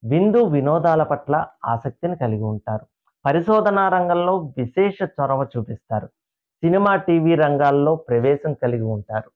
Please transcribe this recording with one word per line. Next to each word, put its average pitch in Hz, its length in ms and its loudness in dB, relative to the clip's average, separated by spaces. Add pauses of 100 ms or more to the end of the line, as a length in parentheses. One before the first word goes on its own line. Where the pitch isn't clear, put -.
విందు 190 420 2
వినోదాల 156 580 2
పట్ల 147 320 -2 (300)
ఆసక్తిని 127 500 -4
కలిగి 110 280 -2
ఉంటారు. 107 420 -6 (400)
పరిశోధనా 196 640 2
రంగంలో 175 440 0 (220)
విశేష 190 480 -2
చొరవ 139 400 -2
చూపిస్తారు. 110 640 -8 (560)
సినిమా, 196 320 2
టీవీ 170 400 2
రంగాల్లో 143 600 2
ప్రవేశం 143 580 0
కలిగి 120 420 -2
ఉంటారు. 107 400 -8